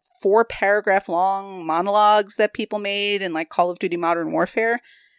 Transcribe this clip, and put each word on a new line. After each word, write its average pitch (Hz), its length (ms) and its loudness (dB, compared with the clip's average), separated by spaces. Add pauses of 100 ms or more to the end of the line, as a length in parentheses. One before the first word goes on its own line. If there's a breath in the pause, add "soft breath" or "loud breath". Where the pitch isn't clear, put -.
(200)
four 214 240 4
paragraph 202 640 0
long 190 560 -4
monologues 202 720 2
that 214 180 0
people 208 260 -6
made 202 420 -2
in, 185 100 -6
like, 160 180 -6
Call 180 200 0
of 175 80 -10
Duty 175 180 -4
Modern 170 360 -2
Warfare. 226 480 -2 (380 soft breath)